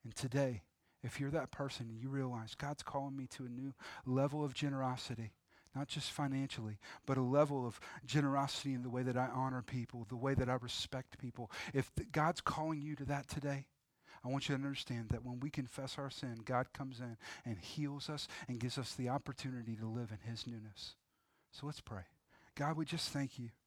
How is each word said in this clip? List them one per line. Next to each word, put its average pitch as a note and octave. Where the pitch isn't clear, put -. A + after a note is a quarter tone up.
And A2+
today, C3
if A#2
you're C#3
that D#3
person B2+
and A2
you B2+
realize, B2+
"God's D3
calling C#3
me C3
to -
a B2
new C3
level C3+
of C#3
generosity, B2+
not C#3
just -
financially, C3+
but C3+
a C3
level C#3
of A2
generosity C#3
in B2
the B2+
way B2
that B2
I B2+
honor B2+
people, A#2+
the B2+
way C3+
that C3+
I B2+
respect B2
people," -
if C3+
th-, -
God's D#3
calling D#3
you D3
to C#3
that C#3
today, C#3
I B2+
want C#3
you C#3+
to C3+
understand B2+
that A#2+
when B2
we C#3+
confess C3+
our C#3
sin, B2
God B2+
comes C3
in A#2
and G#2+
heals C#3+
us D3
and B2
gives A#2+
us B2+
the B2
opportunity B2+
to A2
live A2+
in G#2
his A2+
newness. A2
So -
let's D3
pray. F#2+
God, D3+
we D#3+
just -
thank C#3
you. A#2+